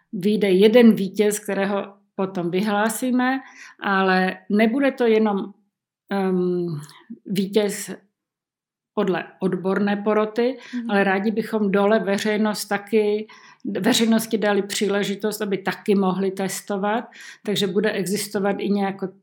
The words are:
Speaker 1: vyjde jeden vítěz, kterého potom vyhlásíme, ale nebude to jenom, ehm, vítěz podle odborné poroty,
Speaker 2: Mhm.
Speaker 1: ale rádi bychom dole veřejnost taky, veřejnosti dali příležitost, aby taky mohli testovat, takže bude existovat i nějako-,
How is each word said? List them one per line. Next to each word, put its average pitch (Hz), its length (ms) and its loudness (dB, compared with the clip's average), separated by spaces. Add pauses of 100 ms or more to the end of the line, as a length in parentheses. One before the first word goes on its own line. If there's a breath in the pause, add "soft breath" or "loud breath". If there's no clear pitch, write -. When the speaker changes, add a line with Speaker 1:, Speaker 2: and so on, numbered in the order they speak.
(140 loud breath)
Speaker 1:
vyjde 202 360 0
jeden 214 460 8
vítěz, 208 440 -2
kterého 196 540 -4 (220)
potom 190 360 -4
vyhlásíme, 220 880 0 (400 loud breath)
ale 185 580 2 (120)
nebude 226 420 2
to 247 140 -2
jenom, 214 480 2 (560)
ehm, 180 580 0 (580 loud breath)
vítěz 202 680 -2 (1000)
podle 185 300 0 (160)
odborné 190 580 0
poroty, 214 600 0 (180 loud breath)
Speaker 2:
Mhm. 233 160 -6
Speaker 1:
ale 202 120 4
rádi 196 280 0
bychom 214 400 -2
dole 202 280 4
veřejnost 208 680 -2
taky, 208 600 0 (520 loud breath)
veřejnosti 226 580 0
dali 202 240 0
příležitost, 202 800 -2
aby 196 160 -4
taky 190 380 -2
mohli 190 360 0
testovat, 202 720 -4 (420 loud breath)
takže 202 220 -2
bude 196 240 0
existovat 196 680 -2
i - 100 -4
nějako-, 196 540 -2